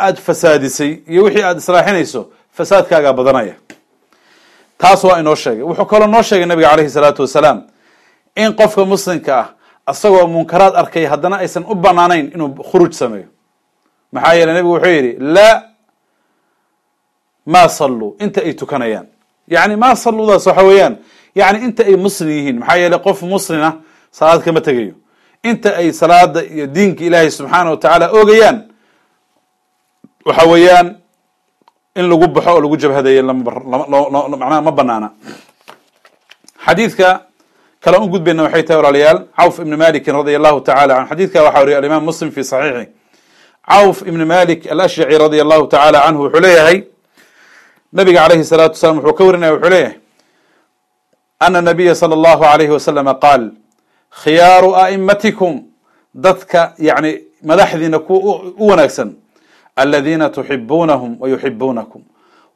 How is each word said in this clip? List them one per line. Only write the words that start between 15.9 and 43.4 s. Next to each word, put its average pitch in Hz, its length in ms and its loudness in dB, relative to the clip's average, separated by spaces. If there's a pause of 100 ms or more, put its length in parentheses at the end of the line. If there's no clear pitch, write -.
maa 165 240 4
salluu," 120 500 -6
inta 202 220 -6
ay 165 120 -6
tukanayaan. 117 540 -8 (400)
Yacni, 180 280 -2
maa 240 200 2
salluudaas 220 520 -2
waxa 180 160 2
weeyaan, 190 340 4 (380)
yacni, 202 300 0
inta 226 180 -4
ay 196 120 2
muslim 180 340 -4
yihiin. 143 300 -6
Maxaa 160 180 -2
yeelay? 175 220 0
Qof 190 220 -4
muslim 175 400 -6
ah 160 120 -2 (380)
salaad 160 320 2
kama 160 180 -2
tegayo. 120 320 -4 (500)
Inta 220 340 -2
ay 170 160 -2
salaada 165 500 2
iyo 151 240 -10
diinka 165 360 -2
Ilaahay 170 280 0
subxaanahu 165 400 -2
wa 147 60 -4
tacaala 165 340 2
oogayaan, 214 460 4 (1700)
waxa 160 220 2
weeyaan, 175 400 4 (1080)
in 180 140 -2
lagu 170 180 4
baxo 151 240 -2
oo 170 100 2
lagu 147 160 -2
jabhadeeyo 135 440 0
lama 131 220 -4
bar-, 120 280 -8
lama, 139 160 -4
lo-, 143 240 0
lo-, 139 180 -4
lo-, 139 80 -10
macnaha 143 240 -4
ma 151 100 -2
bannaana. 120 380 -4 (1600)
Xadiidka 185 560 0 (600)
kale 175 160 2
u 214 100 0
gudbayna 170 360 -2
waxay 160 200 -2
tahay, 160 180 -2
walaalayaal, 147 380 2 (180)
Cawf 170 220 0
ibn 156 180 -8
Malik 160 300 0
radiyallahu 147 560 0
ta'ala 139 340 2
anhu. 127 120 -6
Xadiidka 165 340 0
waxaa 147 160 2
wariyay 143 200 2
al-Imam 151 240 -4
Muslim 160 280 -8
fi 139 120 -10
saxiixi. 131 440 -6 (840)